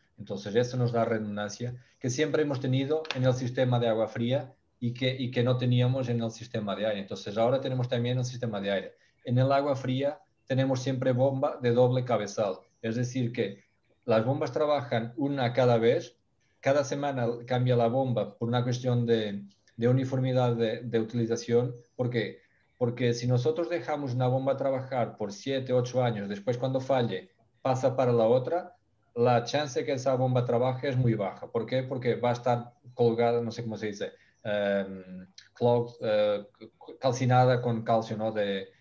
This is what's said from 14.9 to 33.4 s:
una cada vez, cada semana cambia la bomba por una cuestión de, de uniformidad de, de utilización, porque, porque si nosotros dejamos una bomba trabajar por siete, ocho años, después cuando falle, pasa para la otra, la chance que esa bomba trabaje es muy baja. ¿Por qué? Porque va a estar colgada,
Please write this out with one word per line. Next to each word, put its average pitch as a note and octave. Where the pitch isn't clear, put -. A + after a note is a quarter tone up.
una C#3
cada B2
vez, A#2
cada C#3
semana C#3
cambia B2
la A#2
bomba A#2
por A#2
una A#2+
cuestión B2
de, G#2
de A#2
uniformidad B2+
de, A#2
de A#2
utilización, A#2
porque, A#2+
porque A#2+
si B2
nosotros D#3
dejamos D3+
una B2+
bomba C3
trabajar C3
por G3+
siete, B2+
ocho B2
años, G#2
después A#2+
cuando C3
falle, A#2
pasa B2+
para B2+
la A2+
otra, C#3+
la A#2+
chance C#3+
que D3
esa C3
bomba B2+
trabaje B2+
es B2
muy A#2
baja. G2
¿Por A2+
qué? B2+
Porque B2
va A#2+
a A#2+
estar A#2+
colgada, A#2+